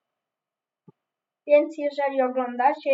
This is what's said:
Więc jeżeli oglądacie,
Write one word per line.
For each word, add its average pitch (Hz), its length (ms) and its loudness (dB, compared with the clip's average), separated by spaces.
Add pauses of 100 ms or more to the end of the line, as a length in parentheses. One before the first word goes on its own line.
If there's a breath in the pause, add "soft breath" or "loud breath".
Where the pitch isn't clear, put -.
(1500)
Więc 294 300 4
jeżeli 285 440 -2
oglądacie, 254 720 -2